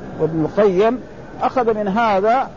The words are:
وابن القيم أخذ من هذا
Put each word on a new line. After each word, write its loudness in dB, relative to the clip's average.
وابن 0
القيم 2
أخذ 0
من -2
هذا 2